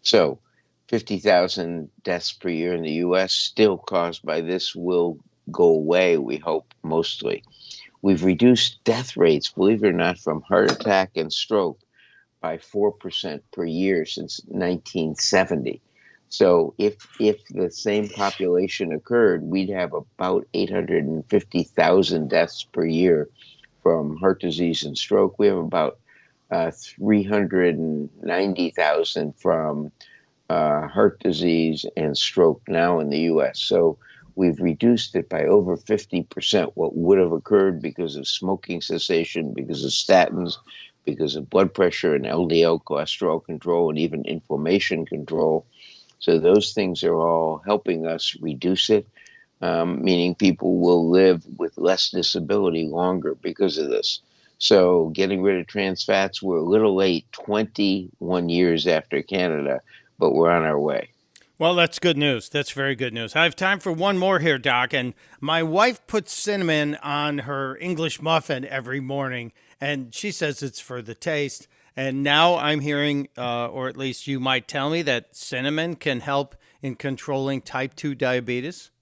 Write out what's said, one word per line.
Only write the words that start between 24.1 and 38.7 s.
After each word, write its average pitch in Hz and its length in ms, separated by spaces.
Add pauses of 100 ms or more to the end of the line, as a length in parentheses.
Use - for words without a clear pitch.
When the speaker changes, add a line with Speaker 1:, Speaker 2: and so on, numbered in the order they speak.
Speaker 1:
heart 95 240
disease 82 420
and 73 140
stroke. 98 420
We 104 80
have 98 100
about, 80 420 (520)
uh, 82 200
three 104 520
hundred 92 540
and 78 320 (120)
ninety 87 500
thousand 80 680
from, 76 540 (580)
uh, 78 380
heart 101 320
disease 82 680 (100)
and 76 220
stroke 82 500
now 85 320
in 73 100
the 73 100
U 80 220
S. 67 180
So 82 380 (380)
we've 87 240
reduced 101 560
it 87 140
by 80 160
over 90 320
fifty 95 460
percent, - 520
what 80 200
would 90 240
have 87 120
occurred 92 500
because 76 360
of 69 100
smoking 92 540